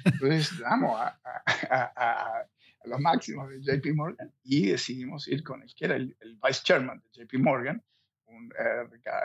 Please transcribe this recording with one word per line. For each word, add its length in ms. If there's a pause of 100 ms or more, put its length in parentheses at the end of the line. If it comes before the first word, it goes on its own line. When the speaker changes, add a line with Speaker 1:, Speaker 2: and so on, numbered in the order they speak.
Speaker 1:
<laughs> 0
Speaker 2:
Entonces 540
llamamos 420
a, 240
a, 180 (280)
a, 260
a, 440
a... 480
los 120
máximos 500
de 80
J 240
P 100
Morgan 400 (120)
y 240
decidimos 580
ir 160
con 200
el 120
que 120
era 100
el, 240
el 200
vice 220
chairman 380
de 120
J 160
P 100
Morgan, 440 (440)
un, 300
eh, 340
Rica-, 340